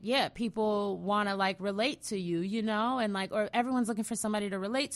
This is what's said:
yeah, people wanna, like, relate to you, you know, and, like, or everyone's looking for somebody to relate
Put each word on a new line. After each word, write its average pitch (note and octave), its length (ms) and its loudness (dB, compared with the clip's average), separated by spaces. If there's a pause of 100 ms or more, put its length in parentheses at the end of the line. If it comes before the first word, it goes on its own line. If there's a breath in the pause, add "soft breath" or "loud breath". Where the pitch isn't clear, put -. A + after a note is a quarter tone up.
yeah, A3+ 260 2
people G#3 720 0
wanna, G3+ 360 0
like, G3 240 2
relate G3+ 520 0
to G3+ 80 -2
you, E3+ 220 0
you G3 200 -2
know, A3 380 0
and, G#3+ 160 0
like, F#3+ 180 -2
or G#3+ 220 2
everyone's A#3+ 340 2
looking A3 160 0
for A#3 100 -4
somebody G#3 360 -2
to G3 80 -2
relate A#3+ 380 -2